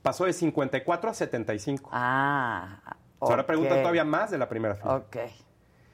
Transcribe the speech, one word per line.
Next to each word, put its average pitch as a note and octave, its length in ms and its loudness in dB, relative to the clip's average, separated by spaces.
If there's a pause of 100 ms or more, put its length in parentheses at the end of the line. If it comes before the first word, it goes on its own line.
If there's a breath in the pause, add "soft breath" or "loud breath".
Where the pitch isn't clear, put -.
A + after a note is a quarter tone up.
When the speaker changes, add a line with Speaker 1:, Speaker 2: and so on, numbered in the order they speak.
Speaker 1:
Pasó C#3 240 2
de F3+ 80 2
cincuenta C#3+ 440 0
y B2+ 60 -4
cuatro F3 260 0
a G#3+ 40 -4
setenta A#2 400 -2
y G#2 60 -4
cinco. C#3 340 -4
Speaker 2:
Ah, B2 840 0 (400)
Speaker 1:
O C3 80 0
sea, A#2+ 80 4
ahora C3 80 0
Speaker 2:
ok. - 40 -2
Speaker 1:
pregunta D#3 340 2
todavía E3+ 220 2
más F3 280 0
de E3 60 -2
la B2+ 120 0
primera A2 260 -2
fila. C3 220 -2
Speaker 2:
Ok. B2 200 -10 (760 soft breath)